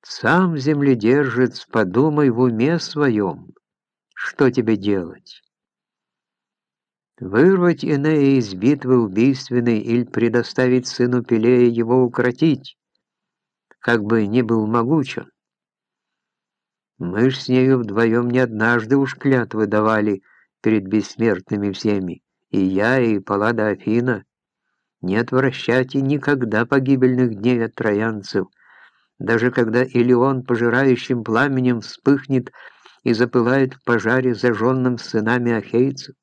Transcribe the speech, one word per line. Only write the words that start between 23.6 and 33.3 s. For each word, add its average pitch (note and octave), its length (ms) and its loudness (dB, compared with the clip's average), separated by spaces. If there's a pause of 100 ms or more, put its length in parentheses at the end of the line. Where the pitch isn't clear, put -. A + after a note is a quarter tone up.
Афина, A2 560 -2 (760)
не F#2 160 -4
отвращать B2+ 800 0
и C#3 60 0
никогда C3+ 640 -2
погибельных B2+ 720 0
дней A#2 240 0
от A2+ 120 -6
троянцев, G#2 720 -2 (720)
даже A2+ 320 0
когда A#2+ 340 0
Илион B2 600 2
пожирающим A#2+ 760 0
пламенем B2 600 0
вспыхнет C#3 680 -2 (520)
и A#2+ 100 0
запылает B2 640 0